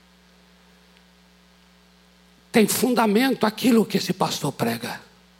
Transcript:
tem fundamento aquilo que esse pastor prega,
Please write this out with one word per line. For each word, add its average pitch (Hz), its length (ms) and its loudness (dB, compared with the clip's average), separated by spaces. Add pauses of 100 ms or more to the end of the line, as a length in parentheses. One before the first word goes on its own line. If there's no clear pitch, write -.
(2500)
tem 220 160 4
fundamento 233 800 0
aquilo 226 400 2
que - 100 -6
esse - 160 -2
pastor 147 400 -4
prega, 117 480 -6 (400)